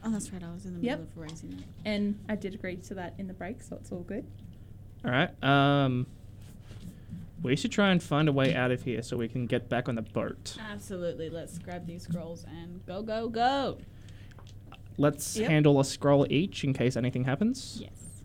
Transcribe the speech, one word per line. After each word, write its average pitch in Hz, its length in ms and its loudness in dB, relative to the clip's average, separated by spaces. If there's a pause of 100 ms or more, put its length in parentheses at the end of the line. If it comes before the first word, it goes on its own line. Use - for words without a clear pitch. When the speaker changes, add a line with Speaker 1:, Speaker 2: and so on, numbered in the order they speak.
Speaker 1:
Oh, 220 60 -2
that's 208 240 -2
right. 185 100 -8
I 170 80 -8
was 180 140 -10
in 180 80 -6
the 175 140 -4
Speaker 2:
Yep. 165 140 0
Speaker 1:
middle 165 220 -12
of 151 80 -10
raising 165 220 -10
it. - 120 -10 (200)
Speaker 2:
And 202 420 2
I 220 80 0
did 202 200 -4
agree 185 220 -6
to - 180 -10
that 175 240 -6
in 196 80 -6
the 180 80 -8
break, 180 260 -8
so - 140 -10
it's - 160 -12
all 180 100 -6
good. 196 240 -6 (800)
Speaker 3:
All 123 60 0
right. 143 200 4 (100)
Um, 139 640 6 (1300)
we 127 140 4
should 233 160 0
try 202 200 6
and 175 120 6
find 151 240 4
a 147 60 6
way 135 200 6
out 127 180 4
of 127 100 2
here 120 200 -2
so 117 140 -4
we 117 140 0
can 123 160 -2
get 117 240 0
back 123 180 2
on 127 80 0
the 117 60 -2
boat. - 560 -4 (120)
Speaker 1:
Absolutely. 175 600 -6
Let's 165 300 -10
grab 175 280 -10
these 170 160 -10
scrolls 170 420 -6
and 170 400 -12
go, 175 160 -6
go, 220 280 -2
go. 240 480 2 (1200)
Speaker 3:
Let's 143 400 2
Speaker 2:
Yep. 220 120 0
Speaker 3:
handle 151 300 8
a 135 60 6
scroll 143 440 4
each 165 360 2
in 135 80 4
case 127 240 2
anything 123 260 2
happens. 208 580 0
Speaker 1:
Yes. - 100 -12 (340)